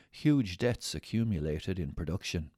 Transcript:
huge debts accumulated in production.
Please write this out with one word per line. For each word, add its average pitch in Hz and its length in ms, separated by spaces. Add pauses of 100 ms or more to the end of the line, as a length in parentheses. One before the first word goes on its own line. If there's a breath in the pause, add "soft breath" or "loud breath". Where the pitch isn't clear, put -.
(120)
huge 127 480
debts 123 340
accumulated 90 840
in 73 140
production. 78 640